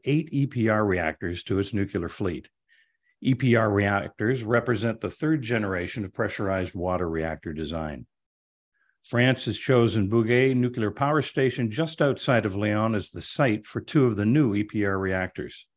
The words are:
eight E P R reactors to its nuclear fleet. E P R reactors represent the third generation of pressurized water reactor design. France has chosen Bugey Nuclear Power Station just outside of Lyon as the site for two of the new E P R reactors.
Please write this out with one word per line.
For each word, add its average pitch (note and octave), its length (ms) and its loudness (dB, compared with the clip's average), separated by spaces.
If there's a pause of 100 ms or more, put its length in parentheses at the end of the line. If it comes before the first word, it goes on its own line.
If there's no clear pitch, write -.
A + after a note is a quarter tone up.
eight D#3 260 0
E C#3 160 0
P A#2 220 0
R G#2+ 160 4
reactors F2 580 -2
to G2 160 -2
its G2 140 -2
nuclear G2 360 -2
fleet. - 420 -6 (720)
E C3+ 120 2
P B2 220 4
R A2+ 140 4
reactors G2+ 760 0
represent A#2 560 0
the F#2+ 100 -4
third D#3 300 -2
generation G#2 640 -2
of F#2 80 -10
pressurized F#2+ 640 -2
water F2+ 340 -2
reactor D#2+ 460 -4
design. D2+ 520 -8 (920)
France B2 460 2
has G#2+ 120 -4
chosen A2+ 520 2
Bugey A#2+ 440 4
Nuclear B2 360 0
Power C#3+ 320 0
Station C3 480 -2
just D#3 320 -2
outside B2+ 420 2
of G2 120 -4
Lyon G#2+ 380 0
as G2 160 -4
the - 120 -12
site A2+ 440 0
for - 140 -8
two - 240 2
of A#2 120 2
the G2+ 100 0
new B2 280 4
E G#2 80 0
P G#2+ 220 -2
R G2 140 0
reactors. F#2 680 -4 (100)